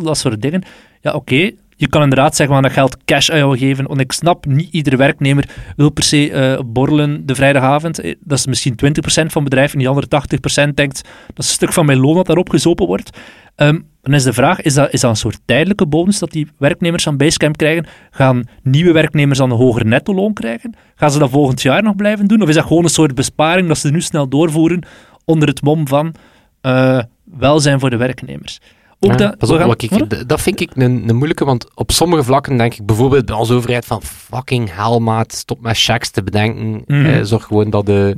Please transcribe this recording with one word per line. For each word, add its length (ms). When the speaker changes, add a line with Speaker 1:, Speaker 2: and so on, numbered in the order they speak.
Speaker 1:
dat 160
soort 240
dingen. 200
Ja, 120
oké, 380
je 120
kan 140
inderdaad 340
zeggen 180
van, 100
"Dat 80
geld 320
cash 260
aan 80
jou 200
geven", 280
want 140
ik 120
snap, 340
niet 260
iedere 240
werknemer 520
wil 140
per 120
se, 280
eh, 360
borrelen 600
de 80
vrijdagavond. 640
Eh, 220
dat 180
is 80
misschien 300
twintig 260
procent 300
van 100
het 80
bedrijf 220
en 60
die 100
andere 200
tachtig 320
procent 360
denkt, 200
"Dat 180
is 40
een 60
stuk 180
van 140
mijn 120
loon 160
dat 120
daarop 240
gezopen 360
wordt." 240
Ehm, 240
dan 120
is 80
de 100
vraag: 300
is 120
dat, 180
is 80
dat 100
een 60
soort 280
tijdelijke 420
bonus 320
dat 120
die 160
werknemers 440
van 140
Basecamp 400
krijgen? 300
Gaan 340
nieuwe 300
werknemers 460
dan 120
een 60
hoger 300
netto 280
loon 180
krijgen? 420
Gaan 160
ze 80
dat 120
volgend 320
jaar 200
nog 140
blijven 300
doen? 160
Of 60
is 60
dat 120
gewoon 180
een 60
soort 240
besparing 540
dat 100
ze 120
nu 100
snel 280
doorvoeren 580
onder 240
het 140
mom 260
van, 260
eh, 380
welzijn 560
voor 100
de 60
werknemers? 640
Ook 100
Speaker 2:
Ja, 60
Speaker 1:
dat, 220
Speaker 2:
pas 100
Speaker 1:
we 60
Speaker 2:
op, 60
Speaker 1:
gaan, 80
Speaker 2:
wat 140
ik, 80
Speaker 1:
wat? 200
Speaker 2:
d-, 180
dat 120
vind 200
ik 140
een, 340
een 80
moeilijke, 280
want 220
op 160
sommige 320
vlakken 320
denk 180
ik 120
bijvoorbeeld 400
bij 100
onze 180
overheid 300
van, 180
"Fucking 720
hell, 240
maat, 340
stop 280
met 180
checks 320
te 120
bedenken. 640
Speaker 1:
Mhm. 200
Speaker 2:
Eh, 160
zorg 220
gewoon 260
dat 160
de" 320